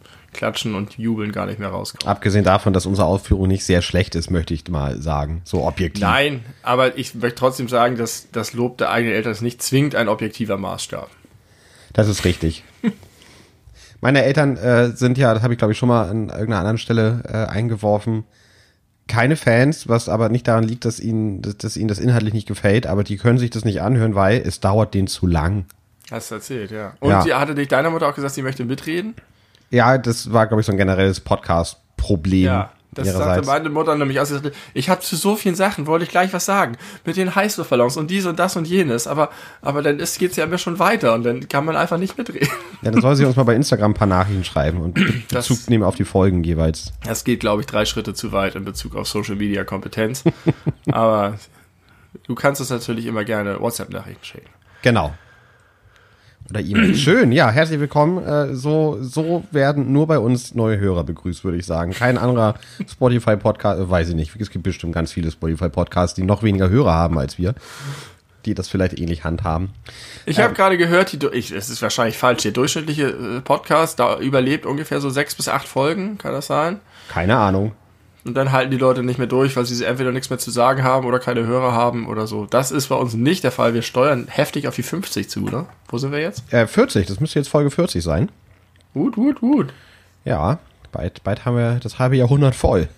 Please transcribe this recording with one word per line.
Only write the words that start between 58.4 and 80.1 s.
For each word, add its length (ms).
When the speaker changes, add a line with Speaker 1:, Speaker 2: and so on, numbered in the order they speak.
Speaker 2:
so, 460
so 500
werden 400
nur 160
bei 120
uns 360
neue 220
Hörer 260
begrüßt, 400
würde 140
ich 80
sagen. 260
Kein 280
anderer 360
<laughs> 160
Spotify-Podcast, 920
äh, 80
weiß 200
ich 60
nicht. 240
Es 120
gibt 120
bestimmt 300
ganz 180
viele 200
Spotify-Podcasts, 840
die 80
noch 200
weniger 260
Hörer 240
haben 240
als 200
wir, 160
die 80
das 160
vielleicht 280
ähnlich 280
handhaben. 460
Speaker 1:
Ich 140
hab 120
Speaker 2:
Ähm, 20
Speaker 1:
gerade 240
gehört, 340
die 80
Du-, 140
ich, 180
es 180
ist 120
wahrscheinlich 360
falsch, 260
der 100
durchschnittliche, 560
äh, 320
Podcast, 580
da 180
überlebt 480
ungefähr 360
so 80
sechs 260
bis 140
acht 180
Folgen, 500
kann 140
das 160
sein? 320
Speaker 2:
Keine 260
Ahnung. 380
Speaker 1:
Und 80
dann 180
halten 200
die 60
Leute 260
nicht 160
mehr 80
durch, 280
weil 100
sie 200
entweder 260